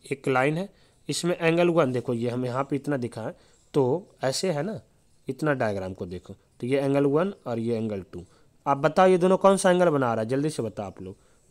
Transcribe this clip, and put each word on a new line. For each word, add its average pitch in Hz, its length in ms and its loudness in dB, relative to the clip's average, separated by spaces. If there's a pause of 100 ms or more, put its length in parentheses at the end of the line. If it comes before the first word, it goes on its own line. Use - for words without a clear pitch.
(120)
एक - 160 -6
लाइन 135 300 2
है, 190 120 -8 (400)
इसमें 170 280 -2
एंगल 170 320 2
वन 156 220 2
देखो 123 220 -4
ये 120 160 -2
हम 123 160 -4
यहाँ 127 180 -4
पे 139 120 -4
इतना 139 220 -4
दिखा 117 240 -8
है, 135 140 -10 (380)
तो 147 340 0 (160)
ऐसे 135 280 -2
है 147 120 -4
ना, 190 160 -8 (480)
इतना 147 260 -2
डायग्राम 101 400 -2
को 95 120 -10
देखो, 90 280 -12 (260)
तो 120 80 -6
ये 135 120 0
एंगल 139 260 2
वन 160 280 0 (140)
और 117 120 -4
ये 117 160 -2
एंगल 107 360 -6
टू। 87 120 -14 (420)
आप 139 120 2
बताओ 156 300 4
ये 185 100 6
दोनों 185 200 4
कौन 196 200 6
सा 180 140 4
एंगल 180 180 4
बना 135 240 2
रहा 110 100 -2
है, 110 60 -4
जल्दी 143 200 -2
से 143 140 -4
बताओ 107 220 -8
आप 92 160 -14
लोग, 92 140 -14 (360)